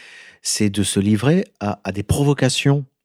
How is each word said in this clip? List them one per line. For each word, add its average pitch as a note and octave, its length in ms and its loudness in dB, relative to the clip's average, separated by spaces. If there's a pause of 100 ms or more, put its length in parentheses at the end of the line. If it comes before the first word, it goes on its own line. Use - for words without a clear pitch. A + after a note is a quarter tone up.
(420)
c'est - 280 -2
de G2 140 -2
se G2+ 160 -2
livrer G#2+ 460 2 (160)
à, G#2 240 -4
à G2 80 -6
des G2+ 100 -6
provocations, C#3+ 800 0 (200)